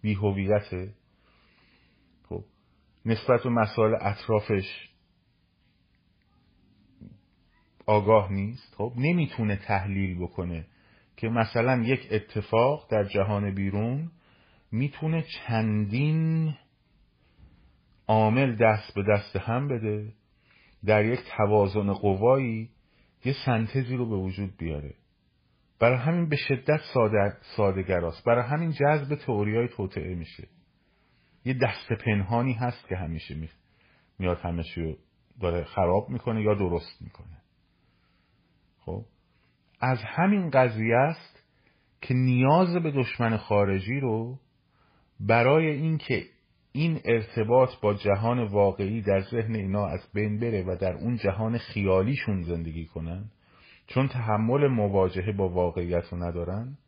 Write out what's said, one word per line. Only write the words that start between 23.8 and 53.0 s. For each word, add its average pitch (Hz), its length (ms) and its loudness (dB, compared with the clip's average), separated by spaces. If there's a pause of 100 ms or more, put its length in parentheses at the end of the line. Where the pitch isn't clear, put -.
رو 120 120 -2
به 107 80 -2
وجود 95 400 -4
بیاره. 76 380 -8 (840)
برای 123 180 4
همین 165 300 0
به 151 80 0
شدت 143 440 0 (140)
ساده، 104 420 2 (200)
ساده‌گراست. 92 680 0
برای 120 200 4
همین 156 280 -2
جذب 143 420 0
تئوری‌های 113 540 0
توطئه 92 460 -6
می‌شه. - 340 -12 (960)
یه 131 100 0
دست 120 380 -2
پنهانی 113 600 0
هست 120 360 -6
که 92 80 -4
همیشه 80 380 -8
می-، 80 160 -10 (680)
میاد 90 200 0
همه 85 240 -4
چی 82 200 -8
رو 80 140 -6 (440)
داره 87 240 -2
خراب 92 440 0
می‌کنه 117 340 -4
یا 104 120 4
درست 87 480 -4
می‌کنه. - 400 -20 (1400)
خب، 101 260 -10 (760)
از 127 240 0
همین 180 460 0
قضیه 117 460 4
است - 480 0 (560)
که - 140 -2
نیاز 131 680 4
به 160 80 -2
دشمن 120 460 0
خارجی 101 640 0
رو 120 380 -4 (840)
برای 120 460 4
اینکه 151 580 -2 (480)
این 156 320 -2
ارتباط 117 760 2
با 104 140 2
جهان 104 480 0
واقعی 101 600 0
در 98 180 2
ذهن 113 340 -4
اینا 101 320 -2
از 82 140 -6 (140)
بین 104 260 -2
بره 113 260 -2
و 92 140 -2
در 92 140 -2
اون 117 220 -4
جهان 110 420 -2
خیالیشون 98 840 0
زندگی 82 440 -6
کنن، 87 440 -10 (560)